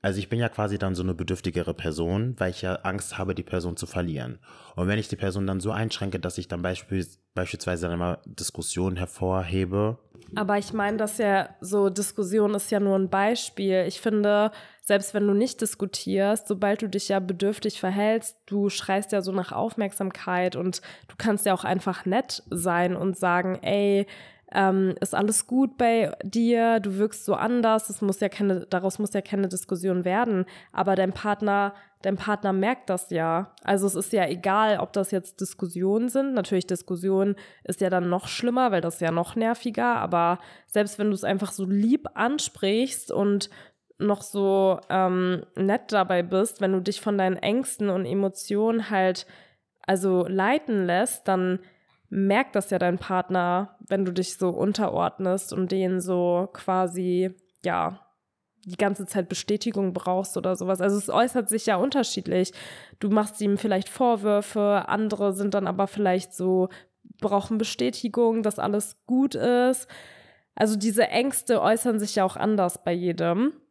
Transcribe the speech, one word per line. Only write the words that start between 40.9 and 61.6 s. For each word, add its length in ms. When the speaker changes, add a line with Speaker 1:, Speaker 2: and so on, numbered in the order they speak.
Speaker 2:
wenn 100
du 60
es 100
einfach 280
so 140
lieb 480
ansprichst 960
und 380
noch 240
so, 680
ähm, 560
nett 360
dabei 300
bist, 380
wenn 120
du 80
dich 200
von 180
deinen 180
Ängsten 540
und 160
Emotionen 840
halt, 380
also 440
leiten 600
lässt, 420
dann 300
merkt 460
das 140
ja 80
dein 200
Partner, 800
wenn 180
du 80
dich 260
so 120
unterordnest 1040
und 200
denen 280
so 520
quasi, 840
ja, 380
die 120
ganze 300
Zeit 220
Bestätigung 640
brauchst 440
oder 200
sowas. 240
Also 160
es 140
äußert 380
sich 180